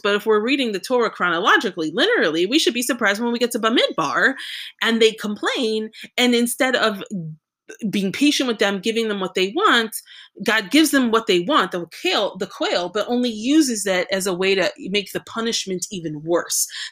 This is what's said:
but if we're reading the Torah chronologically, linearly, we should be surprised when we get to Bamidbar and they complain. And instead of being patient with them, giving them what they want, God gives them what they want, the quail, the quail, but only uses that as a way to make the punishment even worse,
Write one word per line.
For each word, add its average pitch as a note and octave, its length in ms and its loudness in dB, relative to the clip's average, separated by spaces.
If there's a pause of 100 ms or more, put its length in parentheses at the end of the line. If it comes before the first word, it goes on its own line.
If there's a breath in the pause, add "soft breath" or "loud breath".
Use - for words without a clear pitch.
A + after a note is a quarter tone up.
but G3+ 120 2
if G#3 120 -2
we're G#3+ 140 4
reading B3 320 0
the F#3 80 -4
Torah A#3+ 300 0
chronologically, F3+ 840 0
linearly, G3 560 2
we C4 100 2
should D#4+ 160 0
be A#3+ 80 -2
surprised A3+ 380 0
when A#3 120 0
we A#3 60 0
get A#3+ 140 0
to A#3+ 60 -2
Bamidbar A3 760 2 (460 loud breath)
and A3+ 220 2
they A3 100 6
complain. A3 800 -4 (260 loud breath)
And B3 180 4
instead B3 420 0
of G3+ 260 -2 (880)
being F#3+ 220 0
patient C#4+ 340 2
with A3+ 120 -2
them, G3 200 2
giving A3 300 -2
them G3+ 120 -4
what F#3 140 -6
they F#3+ 220 0
want, C4 400 2 (480 loud breath)
God G#3+ 260 0
gives D4+ 200 4
them C4 200 4
what A3 160 2
they F3+ 140 4
want, G#3 320 2
the F3 140 -6 (140)
quail, E4 360 -2
the F#3+ 100 -6
quail, G3+ 440 -2
but G3+ 180 -2
only B3 220 0
uses A#3+ 540 2
that F#3 280 0
as F#3+ 140 0
a G3 80 0
way F#3+ 200 2
to F#3 240 2
make G3 340 -4
the - 80 -4
punishment G#3+ 680 -6
even D#3+ 320 -8
worse, - 460 0 (240 loud breath)